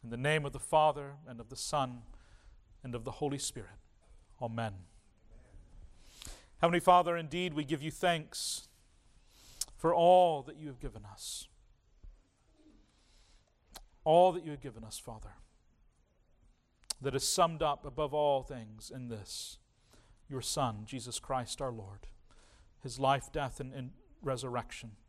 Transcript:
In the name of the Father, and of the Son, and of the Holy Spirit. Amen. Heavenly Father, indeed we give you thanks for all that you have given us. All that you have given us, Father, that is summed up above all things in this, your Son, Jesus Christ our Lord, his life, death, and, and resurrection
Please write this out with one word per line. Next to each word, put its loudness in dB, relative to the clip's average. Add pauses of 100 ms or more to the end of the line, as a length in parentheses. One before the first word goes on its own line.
In -12
the -6
name 2
of -6
the -8
Father, 2 (100)
and -14
of -14
the -14
Son, -2 (800)
and -8
of -6
the -6
Holy -4
Spirit. -10 (600)
Amen. -6 (1700)
Heavenly 4
Father, 8
indeed -4
we -2
give -4
you -4
thanks -2 (1080)
for 0
all 8
that -14
you -12
have -12
given -10
us. -12 (2500)
All 8
that -4
you -8
have -10
given -12
us, -14
Father, -14 (1700)
that -2
is 0
summed 2
up -2
above -4
all 2
things -14
in -10
this, -10 (680)
your -6
Son, -2
Jesus -8
Christ -4
our -2
Lord, -12 (760)
his -10
life, 4
death, -4
and, -8
and -8 (280)
resurrection -4 (120)